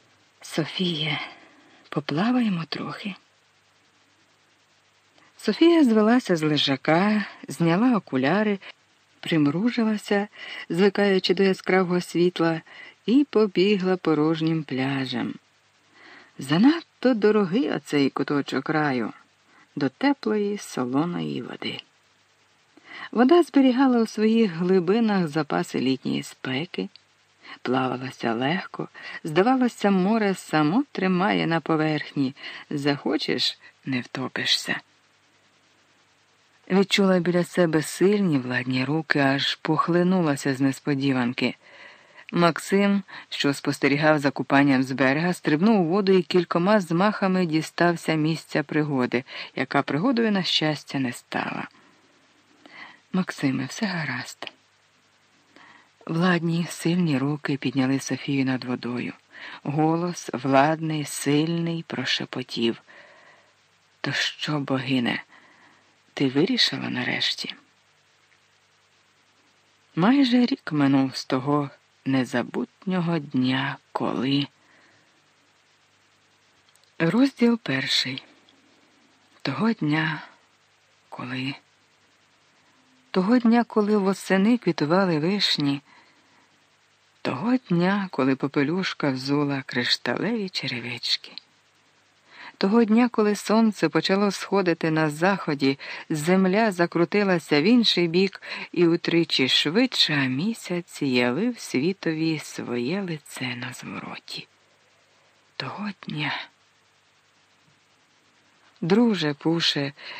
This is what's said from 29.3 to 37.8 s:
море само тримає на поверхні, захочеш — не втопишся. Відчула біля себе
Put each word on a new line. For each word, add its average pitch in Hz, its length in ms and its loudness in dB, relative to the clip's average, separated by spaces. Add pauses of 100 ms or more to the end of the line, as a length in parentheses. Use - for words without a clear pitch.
море 196 440 2
само 160 580 0
тримає 185 540 0
на 165 140 0
поверхні, 151 760 -2 (360)
захочеш — 143 880 -2 (260)
не 131 160 -4
втопишся. - 800 -6 (1900)
Відчула 190 480 4
біля 175 260 0
себе 160 380 2